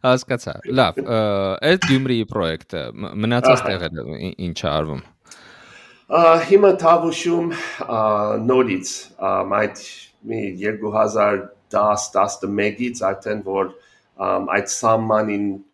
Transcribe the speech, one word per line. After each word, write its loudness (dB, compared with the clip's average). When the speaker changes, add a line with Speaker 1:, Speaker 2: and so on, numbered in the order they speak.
Speaker 1:
Հասկացա։ 0
Լավ, 0
ը, -2
այդ 2
Գյումրիի 0
պրոյեկտը, -6
մ-, -12
մնացած 2
Speaker 2:
Ահա։ 0
Speaker 1:
տեղերը -6
ի-, -10
ի-, -8
ինչ -6
է -6
արվում։ -2
Speaker 2:
Ա, 4
հիմա 8
Թավուշում, 2
ա, -2
նորից, 2
ամ, 0
այդ -2
մի -6
երկու -4
հազար 2
դաս, 0
տասնմեկից -2
արդեն -4
որ, -2
ամ, -2
այդ 0
սահմանին 0